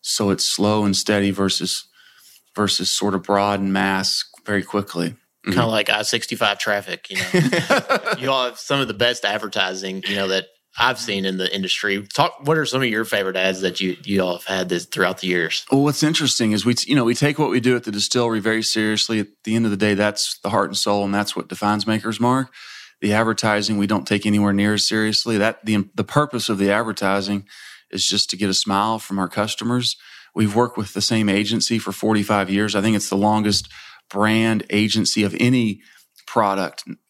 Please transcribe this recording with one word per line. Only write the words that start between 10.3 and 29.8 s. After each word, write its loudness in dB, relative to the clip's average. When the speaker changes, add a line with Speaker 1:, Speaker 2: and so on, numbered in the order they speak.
Speaker 3:
I've 0
seen -4
in -2
the -2
industry. -2
Talk, -2
what 2
are 0
some -2
of 0
your -2
favorite -2
ads 0
that -2
you, -2
you 0
all 0
have -10
had -4
this, -2
throughout 0
the -6
years? -2
Speaker 1:
Well, 4
what's 0
interesting 0
is 0
we, 2
you 0
know, 2
we 2
take 0
what 2
we 0
do 4
at -4
the -4
distillery 0
very 0
seriously. 0
At -2
the 0
end 2
of 2
the 0
day, 4
that's 0
the -6
heart 0
and -6
soul, 0
and -2
that's -2
what -8
defines -2
Maker's -2
Mark. 0
The 2
advertising, 2
we 2
don't 0
take 0
anywhere 4
near 2
as 0
seriously. 0
That 0
the, 0
the -2
purpose 0
of 0
the 4
advertising 0
is -2
just 0
to -6
get 0
a 0
smile 0
from -6
our 0
customers. -2